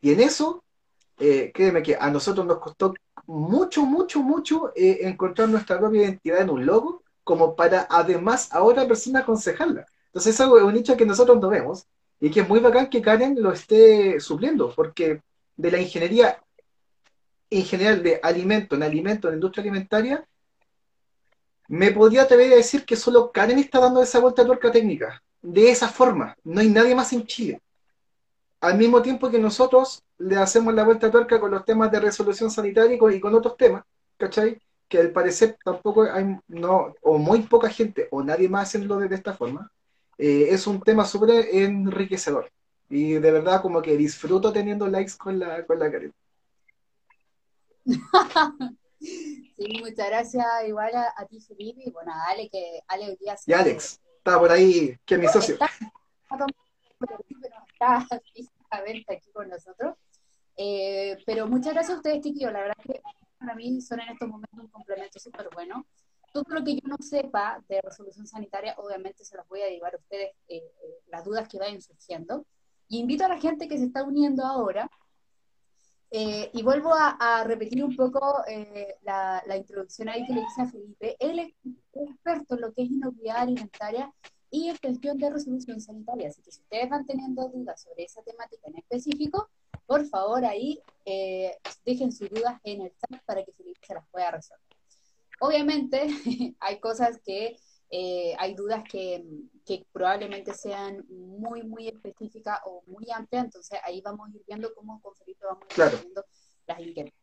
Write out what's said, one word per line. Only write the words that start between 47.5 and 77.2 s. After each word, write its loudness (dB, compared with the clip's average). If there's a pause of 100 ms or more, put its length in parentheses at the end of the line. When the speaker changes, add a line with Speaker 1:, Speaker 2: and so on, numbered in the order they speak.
Speaker 2:
<laughs> -2 (220)
Sí, -14
muchas -8
gracias -4 (200)
igual -6
a, -4
a -14
ti, -20
Felipe, -18
y -10
bueno, -16
a -6
Ale, -8
que -12
Ale -10
hoy -12
día -12
Speaker 1:
Y -16
Speaker 2:
se 0
Speaker 1:
Alex, 0 (160)
está 2
por 6
ahí, 4
que 0
es 0
mi 2
socio. 2
Speaker 2:
Está, -2 (600)
pero -6 (1040)
no -20
está 0 (140)
<laughs> -20
físicamente -14
aquí -20
con -14
nosotros. -12 (600)
Eh, -8
pero -6
muchas -4
gracias -4
a -10
ustedes, -4
chiquillos, -8
la -10
verdad -8
que -14 (360)
para -14
mí -8
son -12
en -16
estos -14
momentos -20
un -20
complemento -16
súper -20
bueno. -16 (460)
Todo -8
lo -10
que -6
yo -10
no -12
sepa -8
de -6
resolución -20
sanitaria, -14
obviamente -16
se -20
las -20
voy -14
a -6
derivar -12
a -16
ustedes, -14 (180)
eh, -16 (260)
eh, -20 (100)
las -18
dudas -10
que -18
vayan -12
surgiendo. -16 (420)
Y -10
invito -4
a -2
la -6
gente -6
que -10
se -4
está -8
uniendo -2
ahora, -6 (1300)
eh, -8
y -10
vuelvo 0
a, 0